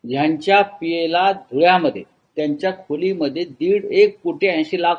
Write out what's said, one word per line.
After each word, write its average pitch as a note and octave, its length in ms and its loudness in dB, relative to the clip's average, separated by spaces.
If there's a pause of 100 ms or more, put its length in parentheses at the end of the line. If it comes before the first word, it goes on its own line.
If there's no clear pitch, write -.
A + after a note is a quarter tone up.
यांच्या D#3 580 2
पीएला E3+ 720 -2
धुळ्यामध्ये E3 680 2 (340)
त्यांच्या D3+ 340 -2
खोलीमध्ये E3+ 760 -4
दीड, E3+ 400 -2
एक G3 360 0
कोटी E3+ 260 -4
ऐंशी E3+ 360 -2
लाख F3 160 2